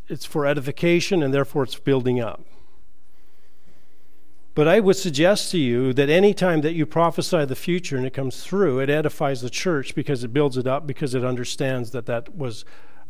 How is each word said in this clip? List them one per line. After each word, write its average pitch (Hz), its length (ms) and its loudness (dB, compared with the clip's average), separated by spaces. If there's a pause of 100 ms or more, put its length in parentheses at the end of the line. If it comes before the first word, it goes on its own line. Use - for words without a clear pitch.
it's - 160 -6
for 147 220 0
edification, 160 760 2
and 135 120 2
therefore 139 300 2
it's - 140 -4
building 127 400 2
up." 113 220 -2 (2250)
But 151 120 4
I 185 140 6
would 190 160 4
suggest 175 540 2
to 185 80 0
you 127 340 2
that 139 160 2
any 190 240 6
time 180 300 2
that 156 100 0
you 160 140 0
prophesy 165 580 2
the 131 100 -4
future 170 440 -2
and 127 80 0
it 127 80 -6
comes 135 280 -4
through, 170 380 2
it 135 80 0
edifies 143 540 0
the 120 80 -4
church 151 440 -2
because 139 300 -2
it 123 80 -6
builds 139 240 2
it 123 100 0
up, 143 200 0
because 135 280 -4
it 127 80 2
understands 123 680 -2
that 123 160 -6
that 120 280 -4
was 127 300 -6 (460)